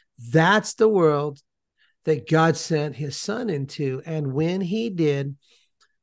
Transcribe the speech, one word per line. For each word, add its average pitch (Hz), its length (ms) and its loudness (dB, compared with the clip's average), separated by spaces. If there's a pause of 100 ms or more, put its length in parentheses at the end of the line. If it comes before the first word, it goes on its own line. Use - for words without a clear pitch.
(320)
that's 180 440 4
the 220 120 4
world 151 520 2 (640)
that 151 240 -2
God 160 260 4
sent 151 400 -4
his 135 220 -8
son 220 320 -6
into. 139 560 -4
And 156 280 -4
when 170 280 -2
he 220 280 -4
did, 143 460 -2 (680)